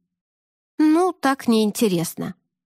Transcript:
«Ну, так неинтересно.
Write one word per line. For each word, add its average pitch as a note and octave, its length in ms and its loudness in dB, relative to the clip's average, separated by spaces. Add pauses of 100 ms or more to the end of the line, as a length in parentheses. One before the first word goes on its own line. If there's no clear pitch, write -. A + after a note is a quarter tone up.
(800)
«Ну, D#4+ 340 2
так C4+ 360 -4
неинтересно. G3 840 -2 (320)